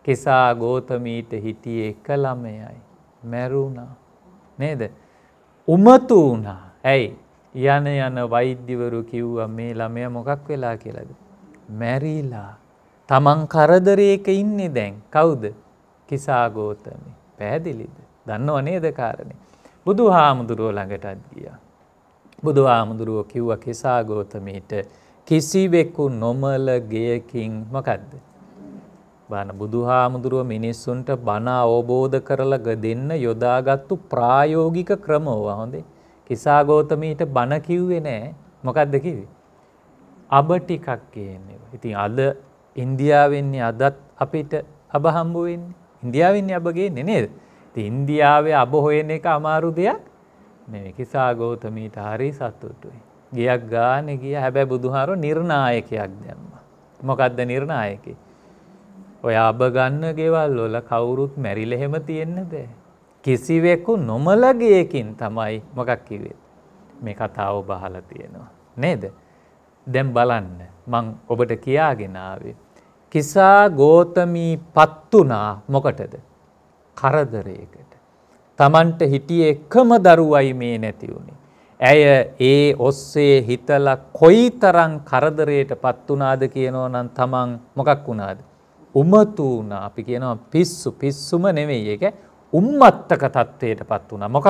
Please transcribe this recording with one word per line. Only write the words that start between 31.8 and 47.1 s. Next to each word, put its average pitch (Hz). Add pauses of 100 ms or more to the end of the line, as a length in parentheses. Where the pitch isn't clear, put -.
කරලා 135
ଗ-, 113
දෙන්න 117
යොදාගත්තු 127
ප්‍රායෝගික 156
ක්‍රම 156
ඕවා. 104
හොඳේ. 131 (400)
කිසා 143
ගෝතමීට 151
බණ 135
කිව්වේ 175
නෑ. 139 (240)
මොකද්ද 143
කිව්වේ? 131 (1040)
අබ 143
ටිකක් 175 (200)
ගේන්න. 95 (220)
ඉතින් 117
අද 104 (580)
ඉන්දියාවෙන්නේ 139
අදත් 120 (200)
අපිට 147 (360)
අබ 143
හම්බ 165
වෙන්නේ. 175 (260)
ඉන්දියාවෙන්නේ 180
අබ 170
ගේන්නේ 170
නේද? 165 (360)